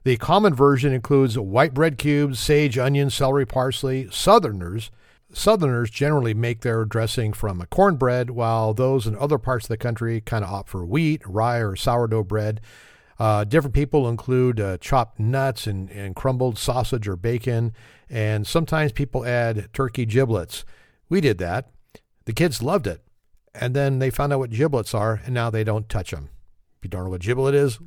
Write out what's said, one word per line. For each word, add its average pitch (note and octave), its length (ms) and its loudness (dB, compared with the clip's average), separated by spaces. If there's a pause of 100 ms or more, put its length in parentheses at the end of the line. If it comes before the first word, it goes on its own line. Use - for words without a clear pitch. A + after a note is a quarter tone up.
The B2+ 120 4
common F3+ 380 4
version C#3 400 4
includes C3 440 2
white A#2+ 360 2
bread D3+ 240 2
cubes, D3 400 0
sage, D3 400 2
onion, C#3 320 2
celery, C3+ 340 2
parsley. C3 680 -2
Southerners, A2 800 2 (440)
Southerners C3+ 560 2
generally C#3+ 420 0
make A#2 300 -2
their A2+ 240 -2
dressing A2 480 -2
from F#2+ 260 -4
a F2 60 -10
cornbread, B2+ 640 2
while A2+ 420 0
those B2+ 340 0
in G#2+ 100 -2
other C#3+ 200 0
parts B2 300 -4
of - 20 -14
the A2+ 80 -2
country A2+ 460 -4
kinda G#2+ 240 -2
opt F#2+ 240 -8
for F2+ 160 -6
wheat, D#3 400 0
rye, A2 320 0
or G2+ 180 -2
sourdough A2+ 480 0
bread. G#2+ 380 -4 (560)
Uh, G#2+ 260 2
different C3+ 300 2
people C#3 340 2
include, B2+ 500 0
uh, F#2+ 200 -4
chopped B2 420 -2
nuts C3 460 0
and, F#2+ 240 -6
and G2 260 -10
crumbled B2+ 400 -2
sausage A#2+ 500 -2
or F#2+ 100 -4
bacon, A#2 580 -2 (340)
and G#2+ 380 -2
sometimes D#3 460 0
people C3 340 -4
add A#2 480 -2
turkey B2+ 320 -2
giblets. A2 580 0 (460)
We F#3+ 100 2
did B2 180 4
that. F2+ 300 -4 (560)
The A#2 80 -6
kids D#3 300 0
loved D#3+ 240 0
it. E2 160 -6 (520)
And B2+ 220 -2
then C#3 220 2
they C3+ 100 2
found C#3+ 240 0
out C3+ 60 2
what B2+ 120 -4
giblets B2 440 0
are, A2 320 0
and B2 80 -4
now A#2 160 0
they A2 140 0
don't G#2+ 260 -2
touch F#2 240 -4
'em. C#2+ 160 -12 (480)
If - 60 -12
you F2+ 60 -10
don't F#2 140 -8
know F#2 60 -6
what F2+ 100 -6
giblet C3 360 2
is, C#3 300 2